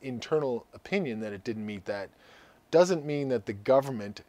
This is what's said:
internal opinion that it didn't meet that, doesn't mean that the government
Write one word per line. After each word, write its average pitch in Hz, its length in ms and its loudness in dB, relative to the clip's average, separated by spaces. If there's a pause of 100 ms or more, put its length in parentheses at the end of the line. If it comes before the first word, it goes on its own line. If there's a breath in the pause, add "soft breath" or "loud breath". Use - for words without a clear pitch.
internal 131 720 -2
opinion 143 460 -4
that 107 120 -6
it 98 100 -12
didn't 110 220 -4
meet 104 220 -8
that, 101 240 -6 (600 loud breath)
doesn't 170 360 6
mean 147 240 -2
that 117 160 0
the 117 80 -4
government 117 760 2